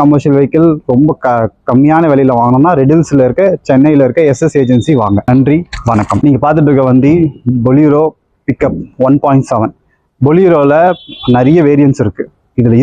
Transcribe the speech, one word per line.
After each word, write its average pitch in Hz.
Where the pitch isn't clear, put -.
கமர்ஷியல் 147
வெஹிக்கிள் 160
ரொம்ப 147
க-, 117
கம்மியான 151
விலையில 135
வாங்கணும்னா 135
ரெடில்ஸ்ல 143
இருக்க, 175
சென்னையில 139
இருக்க 156
எஸ் 143
எஸ் 147
ஏஜென்சி 127
வாங்க. 101
நன்றி, 135
வணக்கம். 104
நீங்க 131
பார்த்துட்டு 151
இருக்க 135
வண்டி 131
Bolero 147
pickup 135
ஒன் 139
பாயிண்ட் 135
செவன். 113
Bolero-ல 156
நிறைய 143
வேரியன்ட்ஸ் 139
இருக்கு. -
இதுல 117